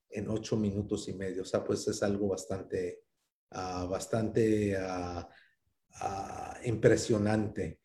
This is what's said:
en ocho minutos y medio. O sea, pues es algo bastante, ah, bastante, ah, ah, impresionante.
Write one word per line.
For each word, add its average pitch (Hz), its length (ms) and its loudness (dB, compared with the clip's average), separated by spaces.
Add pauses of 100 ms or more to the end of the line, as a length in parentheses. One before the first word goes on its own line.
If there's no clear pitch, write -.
en 101 200 -6
ocho 110 260 -2
minutos 104 520 0
y 95 60 -6
medio. 92 280 -6
O 92 40 -8
sea, 104 180 0
pues - 240 0
es 104 160 0
algo 101 240 2
bastante, 92 760 -4 (480)
ah, 92 380 -4
bastante, 107 880 2
ah, 90 500 -4 (720)
ah, - 640 -6
impresionante. 107 1200 4